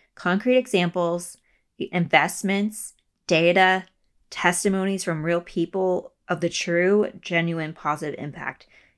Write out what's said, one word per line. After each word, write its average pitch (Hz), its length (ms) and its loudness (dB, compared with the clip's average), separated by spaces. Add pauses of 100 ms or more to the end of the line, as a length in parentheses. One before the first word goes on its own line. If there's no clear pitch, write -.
(160)
concrete 208 420 2
examples, 175 800 0 (400)
investments, 180 1160 -2 (340)
data, 185 560 4 (460)
testimonies 190 720 0
from 156 200 -4
real 170 180 0
people 185 720 -2 (160)
of 170 100 -2
the 170 100 0
true, 180 720 2
genuine, 165 540 -2
positive 151 440 -4
impact 147 480 -10 (320)